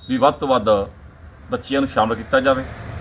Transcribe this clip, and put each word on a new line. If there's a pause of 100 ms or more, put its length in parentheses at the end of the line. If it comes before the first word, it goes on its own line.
ਵੀ
ਵੱਧ
ਤੋਂ
ਵੱਧ (800)
ਬੱਚਿਆਂ
ਨੂੰ
ਸ਼ਾਮਲ
ਕੀਤਾ
ਜਾਵੇ। (380)